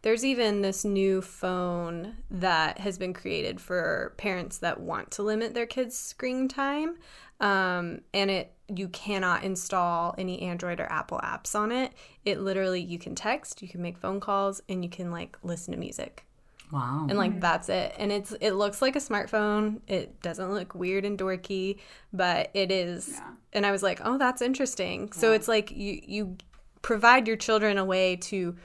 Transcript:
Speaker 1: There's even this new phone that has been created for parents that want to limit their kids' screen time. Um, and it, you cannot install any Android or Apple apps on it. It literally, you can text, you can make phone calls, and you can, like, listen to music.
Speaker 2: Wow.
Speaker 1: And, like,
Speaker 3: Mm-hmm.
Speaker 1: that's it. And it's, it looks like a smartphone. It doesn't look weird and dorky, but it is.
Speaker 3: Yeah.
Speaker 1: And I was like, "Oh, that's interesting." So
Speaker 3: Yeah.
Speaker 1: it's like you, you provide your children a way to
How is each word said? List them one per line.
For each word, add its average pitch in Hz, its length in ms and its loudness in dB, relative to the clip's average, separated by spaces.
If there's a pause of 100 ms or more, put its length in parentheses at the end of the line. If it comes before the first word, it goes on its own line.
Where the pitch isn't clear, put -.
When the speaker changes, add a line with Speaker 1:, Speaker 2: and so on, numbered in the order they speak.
Speaker 1:
There's 226 220 4
even 226 360 4
this 190 240 0
new 190 360 4
phone 180 920 -4 (160)
that 175 480 2
has 185 180 -4
been 185 160 -4
created - 480 -4
for 170 560 -2
parents 180 420 -4
that - 200 -2
want 170 320 -6
to 208 120 -6
limit 220 300 0
their 233 140 -2
kids' 247 280 -4
screen 254 520 -2
time. 285 480 -2 (440)
Um, 185 600 2 (120)
and 196 180 2
it, - 220 -2 (140)
you 190 200 -6
cannot 185 560 0
install 175 760 0
any 185 240 -4
Android 175 380 -4
or - 120 -2
Apple - 320 -4
apps - 300 -6
on 214 180 0
it. 254 220 -2 (320)
It 202 140 0
literally, 190 420 0
you 175 160 -8
can - 160 -10
text, - 480 -4
you 190 60 -14
can 175 140 -10
make 175 160 -6
phone 190 240 -4
calls, 196 480 0
and 185 140 -4
you 175 60 -6
can, 175 220 -8
like, 170 320 -8
listen 175 300 -6
to - 40 -6
music. - 480 -10 (460)
Speaker 2:
Wow. 139 380 0
Speaker 1:
And, 196 100 2
like, 180 120 2
Speaker 3:
Mm-hmm. 180 100 -2
Speaker 1:
that's 170 280 2
it. 185 300 0
And 202 120 0
it's, 202 200 -4 (100)
it 214 120 2
looks 202 280 0
like 262 140 2
a 294 40 2
smartphone. 214 880 0
It - 340 -4
doesn't 180 300 -4
look 180 220 -6
weird 190 320 -2
and 202 140 -2
dorky, 190 600 -2 (340)
but 180 420 2
it 190 160 2
is. 175 380 -2 (100)
Speaker 3:
Yeah. - 120 -14 (220)
Speaker 1:
And 202 140 2
I 202 40 4
was 196 120 0
like, 190 220 2
"Oh, 254 120 2
that's 254 240 2
interesting." 208 680 0
So 220 200 4
Speaker 3:
Yeah. 220 40 10
Speaker 1:
it's 220 140 0
like 208 220 4
you, 202 360 -6
you 190 300 -4 (440)
provide 226 460 8
your 226 80 2
children 214 420 4
a 190 60 4
way 185 320 4
to 175 500 -4